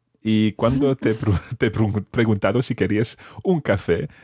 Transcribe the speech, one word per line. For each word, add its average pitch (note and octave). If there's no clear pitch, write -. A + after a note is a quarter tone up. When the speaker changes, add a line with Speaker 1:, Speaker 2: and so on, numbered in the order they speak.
Speaker 1:
y G#2+
cuando C3+
te A2
Speaker 2:
<laughs> -
Speaker 1:
pru-, G2
te A#2
pru-, G#2+
preguntado A2
si B2
querías -
un F3
café, G2